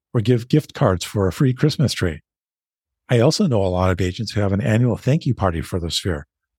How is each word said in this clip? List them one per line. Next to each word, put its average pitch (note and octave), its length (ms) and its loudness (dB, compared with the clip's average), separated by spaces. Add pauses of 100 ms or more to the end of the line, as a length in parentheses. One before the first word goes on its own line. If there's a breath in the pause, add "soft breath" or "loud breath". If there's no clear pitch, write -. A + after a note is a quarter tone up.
(120)
or B2 80 0
give A#2+ 280 0
gift - 260 0
cards F#2+ 300 2
for F#2+ 240 0
a F2 40 -2
free C3 220 0
Christmas D3 380 0
tree. E2 280 -4 (880)
I B2 120 4
also D#3 260 4
know A2 180 2
a F#2+ 40 0
lot F2+ 240 2
of F2 80 -2
agents F#2+ 320 -4
who G#2+ 80 -2
have G2 120 0
an G2+ 80 0
annual A#2 360 0
thank C#3+ 280 -2
you A#2 100 0
party E2+ 260 0
for - 180 -6
their E2 120 -6
sphere, D#2+ 360 -4 (320)